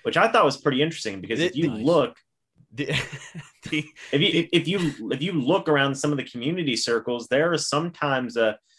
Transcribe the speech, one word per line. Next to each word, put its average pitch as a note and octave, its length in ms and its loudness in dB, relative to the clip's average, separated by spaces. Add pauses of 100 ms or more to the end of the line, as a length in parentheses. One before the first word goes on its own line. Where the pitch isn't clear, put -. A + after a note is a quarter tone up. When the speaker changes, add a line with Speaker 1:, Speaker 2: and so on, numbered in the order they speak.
Speaker 1:
which B2 140 -2
I G#3 120 6
thought A3+ 160 4
was C#3 120 2
pretty C3 240 0
interesting A2+ 400 -2
because A2+ 200 -4
if F3+ 100 2
Speaker 2:
It F#3 60 -8
Speaker 1:
you E3 140 0
Speaker 2:
Nice. A2 140 -6
Speaker 1:
look, D3 320 4 (560)
Speaker 2:
The, C3+ 140 -6
<laughs> - 840 -8
the, D3+ 140 -2 (280)
Speaker 1:
if C#3+ 80 2
you, E3+ 120 2
Speaker 2:
the E3+ 200 0
Speaker 1:
if D#3 160 2
you, D#3 420 -2
if B2+ 120 -4
you F#3 100 -2
look D#3+ 360 0
around C#3 260 2
some D3 160 -2
of C#3+ 80 -2
the B2 60 -6
community C#3 520 -4
circles, A#2 520 -2
there D#3 240 2
are D#3 60 0
sometimes C#3+ 800 -2
a, A2 220 2 (200)